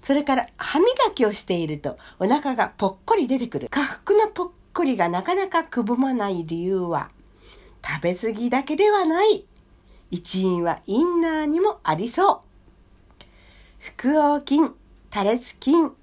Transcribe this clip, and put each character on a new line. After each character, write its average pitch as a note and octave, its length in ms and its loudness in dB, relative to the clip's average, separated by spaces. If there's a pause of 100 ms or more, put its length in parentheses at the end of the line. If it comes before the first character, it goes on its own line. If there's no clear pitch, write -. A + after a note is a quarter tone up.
そ - 120 0
れ C#4+ 100 2
か C#4 120 2
ら、 - 120 -2 (100)
歯 - 220 -4
磨 G4+ 80 6 (280)
き B3 100 2
を G#3 80 2
し - 100 -12
て F#3 120 -2
い E3+ 100 -2
る D3+ 140 -6
と、 - 180 -8 (220)
お F#3 80 0
腹 C#4 280 0
が G#3+ 220 0
ぽ G3 100 0
っ F#3+ 80 -2 (100)
こ A4+ 100 2
り D#4 120 2
出 C4 120 0
て B3 80 -4
く - 120 -6
る。 - 100 -8
下 C#4+ 140 -2 (220)
腹 G#4 120 4
の G#4+ 120 4
ぽ F4+ 140 -6
っ F4+ 60 -6 (240)
こ F4 100 0
り C4 140 0
が E3+ 120 2
な F3+ 140 -2
か F4 100 -2
な F#4+ 140 0
か E4 160 -2
く A#3+ 200 -4
ぼ A#3 120 -2
ま C4 180 0
な G#3 160 -2
い F3 160 -4
理 E3 180 -6
由 F#3 160 -2
は、 E3+ 300 -4 (760)
食 D3+ 160 -6
べ F3 140 0
過 A3 160 -6
ぎ A#3 180 -4
だ C4 140 0
け D4+ 120 -4
で G#4 160 4
は G4 140 2
な E4 200 2
い。 - 200 2 (680)
一 F3+ 300 -6
因 F3+ 220 0
は E3+ 220 -2
イ A3+ 180 0
ン F4 180 -2
ナ D#4+ 220 -2
ー - 20 -4
に D4+ 140 0
も G#4 240 0
あ D#3 120 0
り G3+ 140 -4
そ F#4 220 2
う。 - 80 -2 (1600)
腹 C4+ 160 0
横 D4 340 4
筋、 C#4+ 240 2 (380)
多 G3+ 140 -4
裂 A#3 380 -2
筋 C4 100 0 (320)